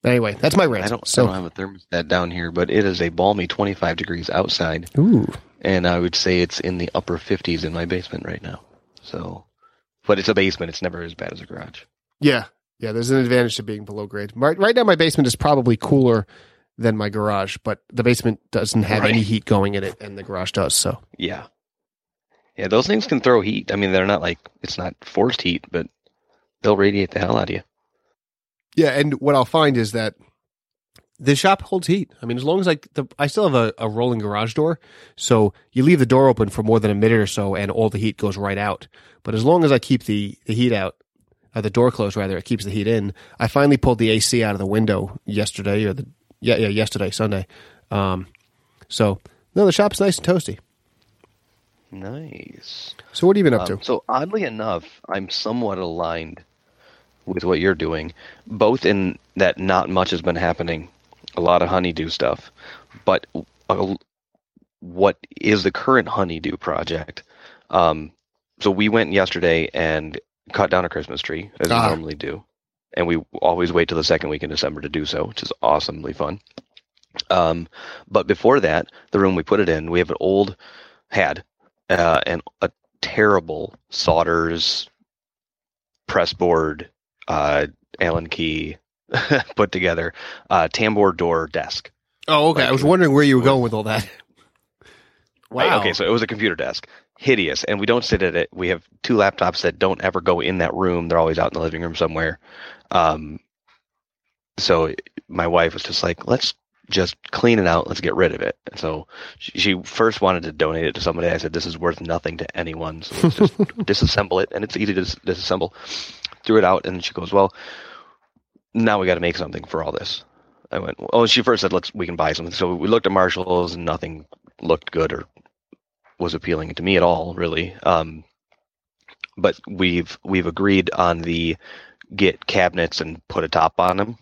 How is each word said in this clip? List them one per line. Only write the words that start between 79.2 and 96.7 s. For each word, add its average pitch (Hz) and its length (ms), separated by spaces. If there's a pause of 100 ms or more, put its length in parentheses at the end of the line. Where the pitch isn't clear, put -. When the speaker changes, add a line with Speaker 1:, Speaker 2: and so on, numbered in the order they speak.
Speaker 2:
we 82 80
put 104 160
it 90 100
in, 80 220
we 87 80
have 87 100
an - 100
old, 98 360 (540)
had, 82 340 (460)
uh, 85 360
an, 82 160 (200)
a 98 100 (300)
terrible 85 720 (140)
solder's 82 1000 (1160)
press - 260
board, 80 560 (380)
uh, 73 400 (340)
Allen 82 260
key 78 500 (320)
<laughs> - 460
put 101 160
together, 85 420 (360)
uh, 85 180
tambour 104 460
door 82 340
desk. - 440 (360)
Speaker 1:
Oh, 156 220
okay. 151 120
Speaker 2:
Like, 123 80
Speaker 1:
I - 40
was 135 100
wondering 165 300
where 147 100
you 139 120
were 127 60
Speaker 2:
with 120 40
Speaker 1:
going 135 160
with 113 120
all 107 100
that. 107 300
<laughs> - 60 (1300)
Speaker 2:
Right, 127 160
Speaker 1:
Wow. - 120
Speaker 2:
okay, 98 100
so - 140
it 90 40
was 113 120
a 110 60
computer 104 280
desk. - 320 (320)